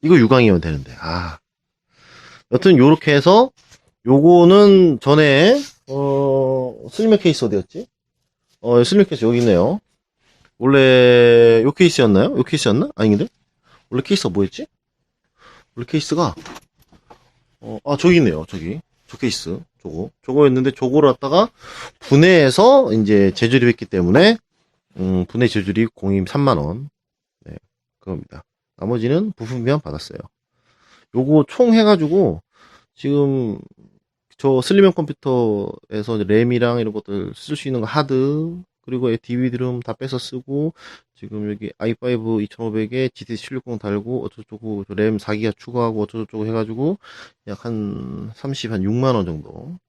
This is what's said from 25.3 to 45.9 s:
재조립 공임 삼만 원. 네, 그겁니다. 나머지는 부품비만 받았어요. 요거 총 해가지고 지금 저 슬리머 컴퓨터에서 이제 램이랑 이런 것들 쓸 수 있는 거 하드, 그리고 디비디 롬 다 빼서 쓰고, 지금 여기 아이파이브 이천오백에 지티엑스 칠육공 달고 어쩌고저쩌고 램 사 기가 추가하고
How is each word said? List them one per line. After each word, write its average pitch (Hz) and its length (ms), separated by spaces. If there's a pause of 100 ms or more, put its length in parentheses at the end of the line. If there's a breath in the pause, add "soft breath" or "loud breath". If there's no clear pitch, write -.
재조립 107 480
공임 98 300
삼만 135 320
원. 95 320 (560)
네, 76 100 (440)
그겁니다. 87 440 (320)
나머지는 123 560
부품비만 123 480
받았어요. - 400 (960)
요거 139 320
총 240 260
해가지고 175 680 (520 soft breath)
지금 139 640 (800)
저 135 240
슬리머 196 300
컴퓨터에서 117 1200
이제 104 100
램이랑 120 540
이런 110 140
것들 101 420
쓸 147 220
수 - 100
있는 131 140
거 107 60
하드, 147 760 (200)
그리고 123 340
디비디 123 420
롬 123 240
다 117 120
빼서 131 240
쓰고, 139 560 (400 loud breath)
지금 104 380
여기 104 260
아이파이브 113 680
이천오백에 113 680
지티엑스 110 300
칠육공 123 360
달고 107 440
어쩌고저쩌고 107 600 (100)
램 107 240
사 107 160
기가 107 220
추가하고 117 460